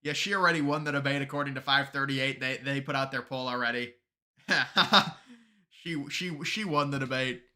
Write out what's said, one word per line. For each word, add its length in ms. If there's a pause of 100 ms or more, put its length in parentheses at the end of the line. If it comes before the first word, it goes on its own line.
Yeah, 100
she 200
already 280
won 220
the 80
debate 300
according 340
to 60
five 280
thirty-eight. 500
They, 180
they 240
put 140
out 160
their 100
poll 260
already. 460 (540)
<laughs> 680 (720)
She, 140 (120)
she, 340
she 200
won 280
the 80
debate. 420 (140)